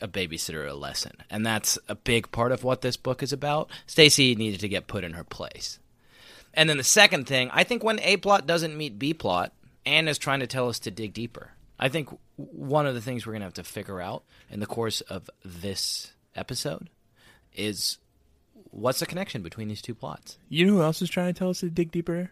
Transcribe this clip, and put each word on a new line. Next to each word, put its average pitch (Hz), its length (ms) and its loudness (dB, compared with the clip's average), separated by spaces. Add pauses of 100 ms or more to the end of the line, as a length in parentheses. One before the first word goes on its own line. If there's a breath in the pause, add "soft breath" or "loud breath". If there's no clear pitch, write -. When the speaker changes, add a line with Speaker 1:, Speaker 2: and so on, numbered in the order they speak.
Speaker 1:
a 107 60 -8
babysitter 80 600 -4
a 71 60 -8
lesson, 69 380 -6 (180)
and 110 160 -2
that's 110 320 0 (120)
a 104 60 -6
big 117 360 2
part 120 200 2
of 123 120 -2
what 127 180 0
this 123 160 -2
book 127 240 -4
is 135 120 -4
about. 147 360 -2 (160 loud breath)
Stacy 135 500 8
needed 104 260 -2
to 104 80 -2
get 95 180 -4
put 98 160 -6
in 82 100 -8
her 82 120 -10
place. - 520 -12 (760 soft breath)
And 160 160 6
then 147 80 2
the 131 60 -2
second 185 440 6
thing, 127 260 2
I 170 100 6
think 233 200 -2
when 214 160 2
A 190 180 2
plot 196 300 2
doesn't 165 300 2
meet 139 200 -6
B 139 160 0
plot, 90 400 0 (320)
Anne 156 220 4
is 143 100 0
trying 139 220 0
to 127 80 -2
tell 127 220 -2
us 113 100 -6
to 110 120 -8
dig 107 220 -8
deeper. - 380 -10 (260)
I 135 120 0
think 131 180 -4
w-, - 120 -16 (160)
one 143 520 -2
of 127 80 -2
the 117 60 -6
things 113 260 -6
we're 110 60 -6
gonna 107 120 -6
have 87 100 -12
to 92 80 -10
figure 98 380 -8
out 104 220 -8 (260 soft breath)
in 107 120 -8
the 104 40 -4
course 110 360 -2
of - 280 -10 (160)
this 95 680 -6 (220)
episode - 540 -6 (680 soft breath)
is 104 420 -2 (720)
what's 117 280 0
the 170 60 -2
connection 165 360 -6
between 107 260 -8
these 107 140 -8
two 117 140 -8
plots. - 420 -12 (120)
Speaker 2:
You 160 160 4
know 208 80 8
who 185 100 6
else 160 180 2
is 175 80 -2
trying 180 240 0
to - 40 -12
tell 185 120 0
us 180 120 -2
to 180 80 -2
dig 165 220 0
deeper 170 400 -4